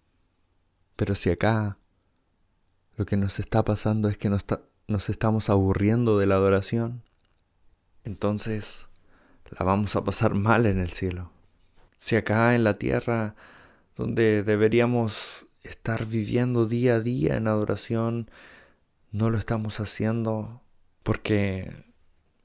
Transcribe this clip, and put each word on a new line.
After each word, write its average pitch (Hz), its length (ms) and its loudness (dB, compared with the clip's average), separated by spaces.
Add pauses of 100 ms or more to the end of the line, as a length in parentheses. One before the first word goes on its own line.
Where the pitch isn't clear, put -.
(960)
Pero 101 180 0
si 95 160 0
acá 104 480 0 (1200)
lo 101 100 -4
que 104 100 -2
nos 98 220 -2
está 110 260 0
pasando 107 440 0
es 101 100 -2
que 110 100 -2
nos 101 180 0
ta-, - 160 -2 (260)
nos 104 220 -2
estamos 110 380 0
aburriendo 101 720 4
de 98 80 4
la 98 80 4
adoración, 107 680 2 (1000)
entonces 104 840 -6 (680)
la - 80 -4
vamos 98 300 0
a - 80 0
pasar 101 320 0
mal 110 320 4
en 92 140 2
el 87 100 -2
cielo. 90 400 -6 (680)
Si - 180 -2
acá 117 400 2
en 117 80 2
la 104 140 2
tierra, 117 580 -2 (580)
donde 113 480 2
deberíamos 110 1040 0 (160)
estar - 420 -6
viviendo 117 600 0
día 120 300 2
a 113 40 2
día 123 360 0
en 110 100 -2
adoración, 110 840 -2 (840)
no 110 180 0
lo 113 80 0
estamos 107 400 -4
haciendo 110 840 -4 (400)
porque 95 800 -2 (600)